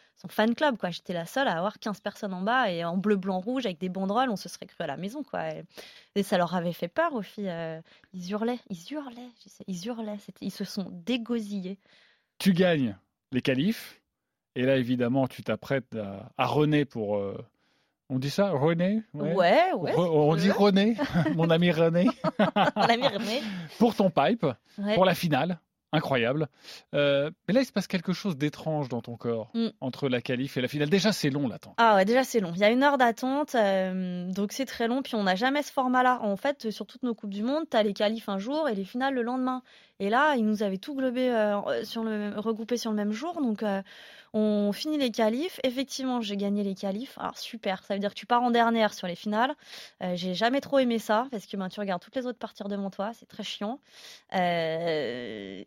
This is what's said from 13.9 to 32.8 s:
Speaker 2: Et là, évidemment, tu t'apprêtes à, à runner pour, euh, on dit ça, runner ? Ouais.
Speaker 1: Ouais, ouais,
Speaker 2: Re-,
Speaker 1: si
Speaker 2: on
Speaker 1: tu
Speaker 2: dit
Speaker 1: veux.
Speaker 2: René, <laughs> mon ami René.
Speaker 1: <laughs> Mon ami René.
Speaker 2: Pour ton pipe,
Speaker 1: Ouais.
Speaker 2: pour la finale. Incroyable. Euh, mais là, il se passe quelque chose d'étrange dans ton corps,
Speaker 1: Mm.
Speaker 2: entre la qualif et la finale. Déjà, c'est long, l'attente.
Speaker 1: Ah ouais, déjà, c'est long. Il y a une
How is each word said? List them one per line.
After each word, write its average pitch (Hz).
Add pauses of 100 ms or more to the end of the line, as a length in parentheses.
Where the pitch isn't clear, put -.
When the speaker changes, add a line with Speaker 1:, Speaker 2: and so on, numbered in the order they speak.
Speaker 2:
Et 123
là, 135
évidemment, 127
tu -
t'apprêtes 117
à, 101
à 127
runner 147
pour, 104
euh, 98 (720)
on 131
dit 139
ça, 196
runner ? 170 (100)
Ouais. 151
Speaker 1:
Ouais, 226
ouais, 185
Speaker 2:
Re-, -
Speaker 1:
si 165
Speaker 2:
on 160
Speaker 1:
tu 160
Speaker 2:
dit 185
Speaker 1:
veux. 196
Speaker 2:
René, 202 (180)
<laughs> 175
mon 165
ami 170
René. 165 (300)
Speaker 1:
<laughs> 214
Mon 208
ami 233
René. 220 (380)
Speaker 2:
Pour 226
ton 190
pipe, 165 (320)
Speaker 1:
Ouais. 208
Speaker 2:
pour 185
la 180
finale. 165 (320)
Incroyable. 139 (480)
Euh, 143 (160)
mais 180
là, 269
il -
se -
passe 196
quelque 185
chose 175
d'étrange 147
dans 117
ton 120
corps, 113
Speaker 1:
Mm. 226 (120)
Speaker 2:
entre 135
la 123
qualif 131
et 135
la 123
finale. 147
Déjà, 190
c'est 151
long, 269
l'attente. -
Speaker 1:
Ah 226
ouais, 190
déjà, 240
c'est 254
long. 175
Il 180
y 208
a 208
une 254